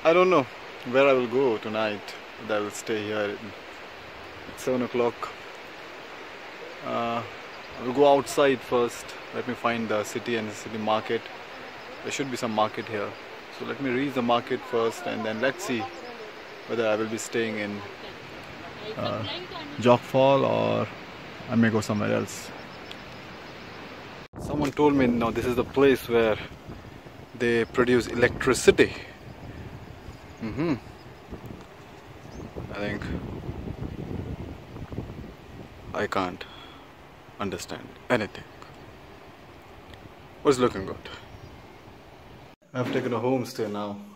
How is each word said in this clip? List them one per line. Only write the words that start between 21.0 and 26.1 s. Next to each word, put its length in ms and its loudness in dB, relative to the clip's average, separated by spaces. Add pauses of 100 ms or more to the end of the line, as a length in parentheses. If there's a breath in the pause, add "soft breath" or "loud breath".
I 60 -4
may 160 8
go 100 4
somewhere 320 0
else. 380 -2 (1900)
Someone 320 0
told 240 6
me, 100 6
no, 240 4
this 160 0
is 100 2
the 80 4
place 460 6
where 280 6 (1000)